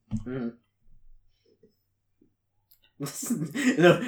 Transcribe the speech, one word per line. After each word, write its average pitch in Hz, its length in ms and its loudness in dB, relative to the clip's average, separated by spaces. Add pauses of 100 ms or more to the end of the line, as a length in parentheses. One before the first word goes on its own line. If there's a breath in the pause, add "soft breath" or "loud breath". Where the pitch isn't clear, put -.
(260)
Mm-hmm. 127 220 -6 (2500)
<laughs> 165 840 -2
No, 170 260 8